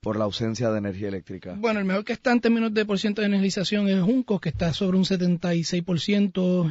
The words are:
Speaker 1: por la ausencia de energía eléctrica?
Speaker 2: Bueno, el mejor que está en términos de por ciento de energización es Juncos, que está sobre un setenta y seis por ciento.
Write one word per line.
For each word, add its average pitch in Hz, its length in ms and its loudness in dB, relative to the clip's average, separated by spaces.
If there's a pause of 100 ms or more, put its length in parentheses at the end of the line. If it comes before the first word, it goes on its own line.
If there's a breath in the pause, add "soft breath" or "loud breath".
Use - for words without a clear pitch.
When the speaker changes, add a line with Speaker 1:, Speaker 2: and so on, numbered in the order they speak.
Speaker 1:
por 107 140 -4
la 110 80 0
ausencia 113 460 -2
de 110 80 0
energía 101 300 -6
eléctrica? 92 500 -10
Speaker 2:
Bueno, 220 200 -2
el 196 60 -2
mejor 190 220 -2
que 240 80 -4
está - 180 0
en 240 80 4
términos 226 320 2
de 214 140 0
por 202 120 0
ciento 208 220 -2
de 208 60 0
energización 202 600 0
es 190 160 2
Juncos, 220 380 0
que - 80 -4
está 165 240 -2
sobre 185 240 0
un 190 80 4
setenta 175 500 0
y 170 80 0
seis 175 200 -2
por 175 180 0
ciento. 185 720 2